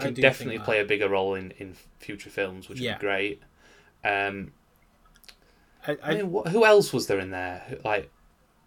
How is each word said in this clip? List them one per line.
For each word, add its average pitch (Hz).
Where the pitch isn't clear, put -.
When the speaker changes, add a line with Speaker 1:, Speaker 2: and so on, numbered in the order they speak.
Speaker 1:
can 139
Speaker 2:
do 123
Speaker 1:
definitely 131
Speaker 2:
think 107
that. -
Speaker 1:
play 110
a 104
bigger 101
role 98
in, 95
in 95
future 101
films, 95
which 117
Speaker 2:
Yeah. 117
Speaker 1:
would 95
be 101
great. 101
Um, 101
Speaker 2:
I, 151
I 147
Speaker 1:
I 156
mean, 196
wh-, 190
who 220
else 208
was 120
there 98
in 95
there? 90
Who, 127
like, 107